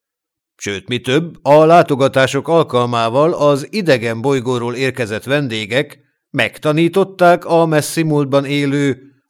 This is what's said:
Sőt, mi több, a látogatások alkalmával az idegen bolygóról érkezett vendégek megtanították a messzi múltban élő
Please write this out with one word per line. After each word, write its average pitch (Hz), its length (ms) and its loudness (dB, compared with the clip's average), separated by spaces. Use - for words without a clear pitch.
Sőt, 98 320 -10
mi 120 120 -6
több, 147 420 -2
a 151 240 6
látogatások 135 840 2
alkalmával 123 880 0
az 143 360 0
idegen 120 520 -2
bolygóról 123 540 -2
érkezett 123 480 -6
vendégek 123 760 -4
megtanították 170 1160 0
a 165 200 2
messzi 156 380 -2
múltban 143 420 0
élő 143 560 -2